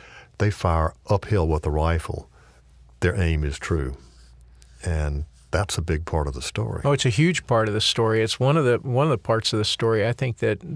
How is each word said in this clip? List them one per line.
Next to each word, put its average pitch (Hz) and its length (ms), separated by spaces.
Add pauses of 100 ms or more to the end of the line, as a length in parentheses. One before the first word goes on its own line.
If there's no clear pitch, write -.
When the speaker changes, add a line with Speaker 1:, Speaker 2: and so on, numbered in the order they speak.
(380)
Speaker 1:
they 104 140
fire 82 420 (140)
uphill 95 400
with 78 160
the 76 80
rifle. 80 580 (680)
Their 87 200
aim 80 240
is 71 140
true. 67 400 (880)
And 76 400 (260)
that's 95 260
a - 40
big 80 240
part 76 220
of 69 60
the 64 80
story. - 420
Speaker 2:
Oh, 143 80
it's 139 140
a 131 40
huge 156 380
part 113 200
of 104 60
the 104 80
story. 113 400
It's 113 180
one 135 160
of 156 100
the, 123 120
one 135 280
of 156 60
the 113 60
parts 113 340
of 113 80
the 104 60
story, 113 420
I 120 60
think, 123 240
that, 107 220 (160)